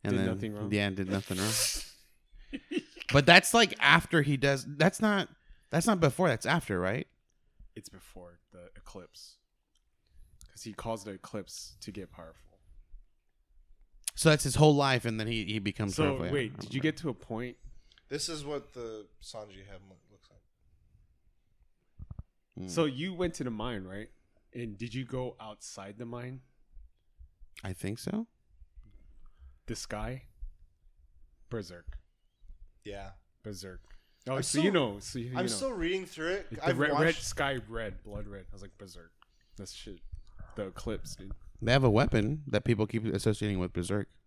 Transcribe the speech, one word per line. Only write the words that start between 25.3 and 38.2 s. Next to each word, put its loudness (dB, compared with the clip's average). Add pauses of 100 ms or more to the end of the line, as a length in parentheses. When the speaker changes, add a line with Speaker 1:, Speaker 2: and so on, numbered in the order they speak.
Speaker 2:
outside -14
the -10
mine? -10 (1200)
Speaker 1:
I -6
think -8
so. -4 (1400)
Speaker 2:
The -6
sky? -8 (1300)
Berserk. -10 (880)
Speaker 3:
Yeah. -10 (320)
Speaker 2:
Berserk. -12 (480)
Oh, 0
Speaker 3:
I'm -2
Speaker 2:
so 0
you 6
Speaker 3:
still, 2
Speaker 2:
know. 2
So -10
you, -6
you -8
Speaker 3:
I'm 0
Speaker 2:
know. 0
Speaker 3:
still -2
reading -2
through -6
it. -4
Speaker 2:
Like -8
the 0
Speaker 3:
I've 2
Speaker 2:
red, 4
red 4
Speaker 3:
watched 2
Speaker 2:
sky, -2 (100)
red, -8
blood -10